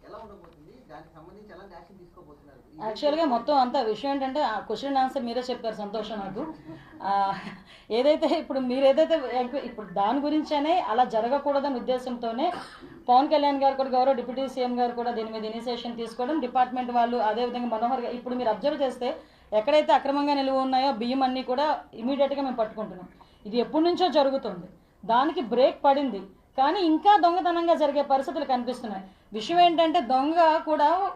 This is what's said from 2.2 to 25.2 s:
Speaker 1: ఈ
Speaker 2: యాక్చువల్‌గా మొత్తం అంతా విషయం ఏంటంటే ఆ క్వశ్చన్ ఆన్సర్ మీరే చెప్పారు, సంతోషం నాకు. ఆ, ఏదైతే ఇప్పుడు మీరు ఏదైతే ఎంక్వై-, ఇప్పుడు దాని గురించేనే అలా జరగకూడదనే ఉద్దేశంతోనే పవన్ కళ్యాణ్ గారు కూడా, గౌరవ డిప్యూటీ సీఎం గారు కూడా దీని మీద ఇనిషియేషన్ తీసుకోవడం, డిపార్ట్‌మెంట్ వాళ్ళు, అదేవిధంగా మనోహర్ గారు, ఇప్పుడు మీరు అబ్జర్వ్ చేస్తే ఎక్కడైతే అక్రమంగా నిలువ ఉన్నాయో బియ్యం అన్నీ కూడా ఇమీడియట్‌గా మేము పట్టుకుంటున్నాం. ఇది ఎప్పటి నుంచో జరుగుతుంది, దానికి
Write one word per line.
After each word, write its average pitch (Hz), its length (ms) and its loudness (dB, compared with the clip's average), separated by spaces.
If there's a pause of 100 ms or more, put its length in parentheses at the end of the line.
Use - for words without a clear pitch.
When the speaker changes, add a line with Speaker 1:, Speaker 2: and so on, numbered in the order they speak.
Speaker 1:
ఈ 160 280 -12
Speaker 2:
యాక్చువల్‌గా 294 380 0
మొత్తం 269 340 2
అంతా 254 220 2
విషయం 220 300 -2
ఏంటంటే 269 320 -2
ఆ 220 180 -2
క్వశ్చన్ 269 360 -4
ఆన్సర్ 262 260 0
మీరే 240 280 -4
చెప్పారు, 226 240 -4
సంతోషం 208 440 -8
నాకు. 202 360 -8 (480)
ఆ, 196 320 0 (560)
ఏదైతే 294 360 2
ఇప్పుడు 285 320 -2
మీరు 254 260 0
ఏదైతే 320 300 4 (180)
ఎంక్వై-, 247 320 -4
ఇప్పుడు 208 280 -12
దాని 208 280 0
గురించేనే 302 600 0
అలా 233 240 2
జరగకూడదనే 269 720 0
ఉద్దేశంతోనే 247 760 -4 (560)
పవన్ 262 200 6
కళ్యాణ్ 285 340 2
గారు 269 120 4
కూడా, 262 140 -2
గౌరవ 254 240 4
డిప్యూటీ 247 360 -4
సీఎం 247 320 -2
గారు 240 120 0
కూడా 240 180 -4
దీని 220 200 -6
మీద 220 140 -8
ఇనిషియేషన్ 233 520 -8
తీసుకోవడం, 247 440 -4
డిపార్ట్‌మెంట్ 254 500 2
వాళ్ళు, 240 260 2
అదేవిధంగా 240 500 0
మనోహర్ 240 340 0
గారు, 240 140 -6
ఇప్పుడు 247 200 -6
మీరు 247 140 0
అబ్జర్వ్ 277 340 0
చేస్తే 254 380 -4 (320)
ఎక్కడైతే 294 400 4
అక్రమంగా 285 420 2
నిలువ 269 260 0
ఉన్నాయో 262 320 0
బియ్యం 240 300 -2
అన్నీ 254 200 -2
కూడా 262 380 0 (140)
ఇమీడియట్‌గా 277 480 -2
మేము 247 140 -4
పట్టుకుంటున్నాం. 208 520 -6 (380)
ఇది 208 100 -6
ఎప్పటి 302 280 0
నుంచో 349 240 2
జరుగుతుంది, 269 580 0 (380)
దానికి 269 360 2